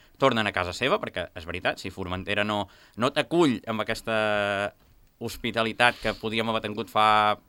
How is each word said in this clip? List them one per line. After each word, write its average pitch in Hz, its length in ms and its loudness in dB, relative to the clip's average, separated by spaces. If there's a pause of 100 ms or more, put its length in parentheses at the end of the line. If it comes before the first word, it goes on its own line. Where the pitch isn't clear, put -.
(180)
tornen 117 280 4
a 98 100 0
casa 90 160 0
seva, 143 300 0
perquè - 340 -6
és 80 100 -12
veritat, 90 320 -4
si 95 140 -10
Formentera 95 520 -4
no, 104 220 -2 (300)
no 123 160 -2
t'acull 151 540 2
amb 110 180 -4
aquesta 104 880 -2 (460)
hospitalitat 113 840 0
que 107 140 -2
podíem 113 320 -2
haver 110 180 -2
tingut 107 260 -8
fa 107 460 4 (100)